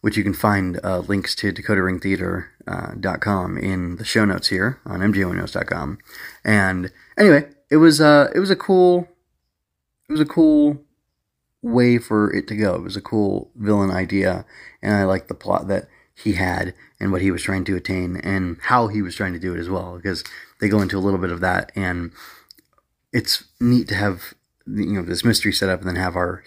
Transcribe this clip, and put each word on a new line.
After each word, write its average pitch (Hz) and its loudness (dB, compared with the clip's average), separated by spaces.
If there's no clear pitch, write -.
which 110 0
you 101 0
can 98 0
find, 95 0
uh, 95 -2
links 98 -2
to 101 -4
Dakota 95 -2
Ring 92 -2
Theater, 92 -4
uh, 92 -8
dot 95 -4
com 92 -2
in 90 -4
the 110 -10
show 107 2
notes 92 -2
here 104 -2
on 92 -6
M 101 2
J 98 0
Munoz 90 -4
dot - -4
com. 78 -6
And 92 0
anyway, 151 6
it 151 4
was, 156 8
uh, 147 8
it 175 4
was 190 0
a 185 4
cool, 180 4
it - -4
was 151 -2
a 151 4
cool 147 4
way 120 4
for 107 0
it 98 -2
to 107 -8
go. 98 0
It 87 -6
was 92 -10
a 98 -8
cool 101 -2
villain 101 2
idea, 92 -2
and 104 0
I 101 2
liked 95 -2
the - -8
plot 95 -4
that 98 -4
he 107 -4
had 90 -2
and 98 -2
what 90 -2
he 95 0
was 87 -6
trying 95 -4
to 95 -4
attain 90 -6
and 92 -4
how 120 0
he 104 -4
was 92 -6
trying 95 -4
to 85 -10
do 87 -6
it 87 -8
as 85 -8
well, 90 -8
because 90 -6
they 107 0
go 101 4
into 98 -2
a - -2
little 98 0
bit 90 -2
of 85 -6
that, 92 -2
and 87 -4
it's - -2
neat 120 4
to 104 -4
have, 95 -4
you 104 -4
know, 98 -2
this 87 -6
mystery 107 0
set 95 -2
up 92 -2
and 92 -8
then 90 -4
have 90 -2
our 90 -4